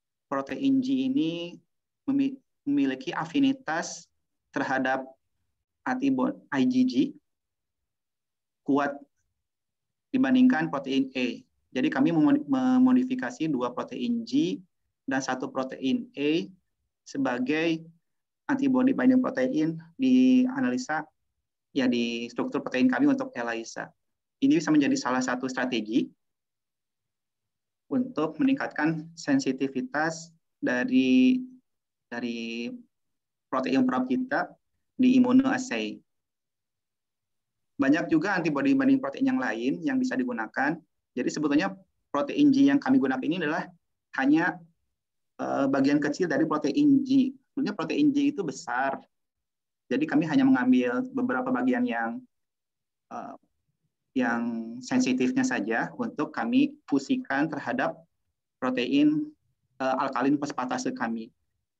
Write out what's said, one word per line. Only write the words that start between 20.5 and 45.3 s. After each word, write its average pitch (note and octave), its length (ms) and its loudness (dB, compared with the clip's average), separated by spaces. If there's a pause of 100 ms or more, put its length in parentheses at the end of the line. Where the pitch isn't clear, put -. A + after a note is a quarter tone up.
analisa, D#3 480 -4 (680)
ya, C3 140 0
di A#2+ 420 -2
struktur B2+ 380 -4
protein B2+ 240 2
kami B2+ 180 2
untuk C3 300 0
elisa. A#2 520 -8 (520)
Ini C#3 160 4
bisa D#3 160 0
menjadi C3+ 240 4
salah B2+ 240 -2
satu B2+ 240 -4
strategi B2 640 -2 (1800)
untuk C#3+ 480 -4
meningkatkan D3+ 800 0
sensitivitas C3+ 1160 -2 (280)
dari, B2+ 800 4 (680)
dari A#2 600 -8 (800)
protein - 360 0
probe B2+ 280 -2
kita D#3 360 -4 (480)
di B3+ 200 6
immunoassay. B3 800 2 (1800)
Banyak D3+ 280 2
juga F3 280 0
antibody C#3 400 0
binding C3+ 240 4
protein C3+ 280 -4
yang B2+ 120 0
lain B2 400 -4
yang C#3 160 -2
bisa B2+ 160 -2
digunakan. B2 640 -4 (400)
Jadi C3 120 -2
sebetulnya D#3 440 -2 (400)
protein C#3+ 400 2
G C#3 160 6
yang C#3 80 2
kami C3+ 240 2
gunakan C3 240 -2
ini E3+ 160 -2
adalah D#3+ 240 -4 (560)
hanya, E3 340 2 (840)